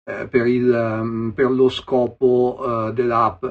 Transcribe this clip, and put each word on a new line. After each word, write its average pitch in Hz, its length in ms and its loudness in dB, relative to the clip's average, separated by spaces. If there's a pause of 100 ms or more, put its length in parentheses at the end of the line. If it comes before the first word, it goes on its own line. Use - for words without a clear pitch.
eh, 107 260 -10
per 120 180 2
il, 123 260 4
ehm, 113 640 -2
per 127 160 2
lo 131 180 4
scopo, 123 1200 -2
eh, 110 60 -6
dell'app. 117 560 0